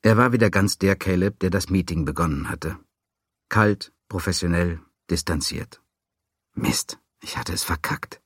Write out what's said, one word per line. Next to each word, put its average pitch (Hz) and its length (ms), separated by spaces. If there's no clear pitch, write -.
Er 110 140
war 123 160
wieder 113 160
ganz 98 300
der 98 180
Caleb, 95 440
der 92 100
das 95 180
Meeting 85 380
begonnen 76 420
hatte. - 300
Kalt, 104 420
professionell, 87 720
distanziert. - 720
Mist, - 440
ich - 160
hatte - 160
es - 120
verkackt. - 600